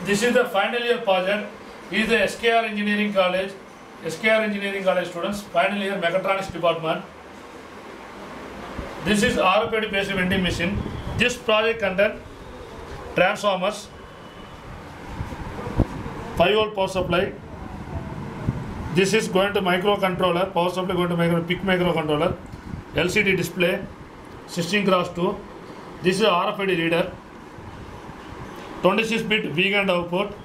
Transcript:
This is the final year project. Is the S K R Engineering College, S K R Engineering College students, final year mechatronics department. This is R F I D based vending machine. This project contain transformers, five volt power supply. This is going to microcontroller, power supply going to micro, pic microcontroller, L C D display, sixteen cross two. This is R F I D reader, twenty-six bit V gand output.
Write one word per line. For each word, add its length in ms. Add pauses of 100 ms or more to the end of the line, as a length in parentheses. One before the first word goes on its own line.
This 180
is 100
the 120
final 360
year 180
project. 520 (400)
Is 180
the 140
S 140
K 140
R 140
Engineering 480
College, 380 (520)
S 140
K 120
R 120
Engineering 420
College 260
students, 320
final 360
year 260
mechatronics 480
department. 520 (2000)
This 160
is 160
R 300
F 60
I 80
D 80
based 220
vending 300
machine. 360 (400)
This 200
project 420
contain 400 (960)
transformers, 720 (2500)
five 180
volt 200
power 120
supply. 360 (1700)
This 180
is 140
going 260
to 80
microcontroller, 920
power 180
supply 240
going 140
to 80
micro, 260
pic 180
microcontroller, 760 (600)
L 140
C 140
D 120
display, 500 (600)
sixteen 400
cross 220
two. 260 (640)
This 200
is 40
R 280
F 60
I 60
D 160
reader, 300 (1700)
twenty-six 400
bit 300
V 180
gand 220
output. 540